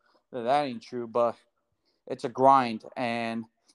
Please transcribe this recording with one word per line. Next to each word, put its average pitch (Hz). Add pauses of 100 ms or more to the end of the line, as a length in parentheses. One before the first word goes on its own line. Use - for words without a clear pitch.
(320)
that 131
that 139
ain't 120
true, 120
but 117 (720)
it's 131
a 135
grind, 127 (140)
and 117 (300)